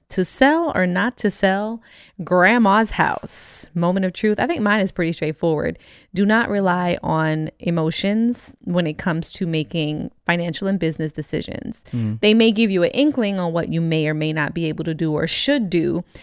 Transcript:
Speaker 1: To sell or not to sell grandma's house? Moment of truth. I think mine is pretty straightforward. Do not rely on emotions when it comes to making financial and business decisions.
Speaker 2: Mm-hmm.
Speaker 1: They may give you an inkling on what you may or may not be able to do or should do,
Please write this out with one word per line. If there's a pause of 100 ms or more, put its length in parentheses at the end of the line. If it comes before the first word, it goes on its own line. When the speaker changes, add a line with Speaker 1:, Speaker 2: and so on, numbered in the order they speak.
(140)
Speaker 1:
To
sell
or
not
to
sell (400)
grandma's
house?
Moment
of
truth.
I
think
mine
is
pretty
straightforward. (380)
Do
not
rely
on
emotions
when
it
comes
to
making (160)
financial
and
business
decisions. (100)
Speaker 2:
Mm-hmm.
Speaker 1:
They
may
give
you
an
inkling
on
what
you
may
or
may
not
be
able
to
do
or
should
do, (180)